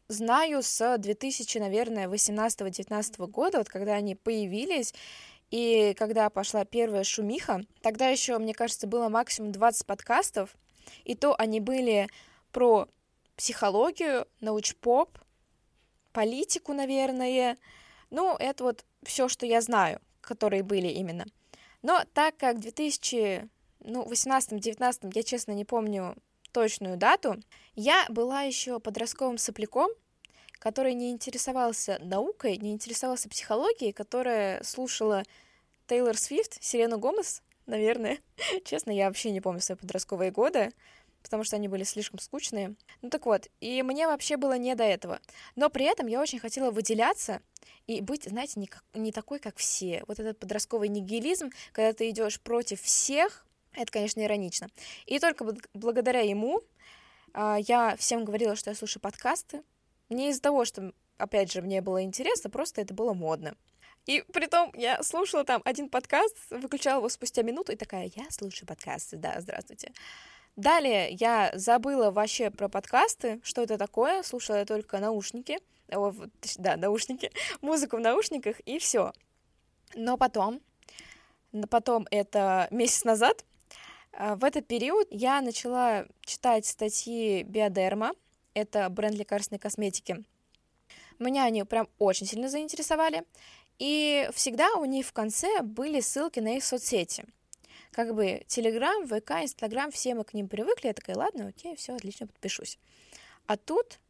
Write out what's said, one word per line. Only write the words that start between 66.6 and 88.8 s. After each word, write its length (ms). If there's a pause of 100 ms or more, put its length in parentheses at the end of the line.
его 120
спустя 340
минуту 280
и 40
такая: 400
"Я 140
слушаю 380
подкасты, 500
да, 220
здравствуйте". 540 (640)
Далее 540
я 420
забыла 580
вообще 400
про 160
подкасты, 720
что 200
это 160
такое, 440
слушала 360
я 80
только 340
наушники, 600 (300)
о, 200
в-, 200 (120)
точ-, 160
да, 180
наушники, 560 (140)
<laughs> 160
музыку 340
в 60
наушниках 600
и 180
все. 340 (840)
Но 220
потом, 440 (920)
н-, 140
потом 440
это 580
месяц 360
назад, 400 (640)
а, 240
в 80
этот 240
период 420
я 320
начала 640 (200)
читать 400
статьи 800
Биодерма, 680 (420)
это 360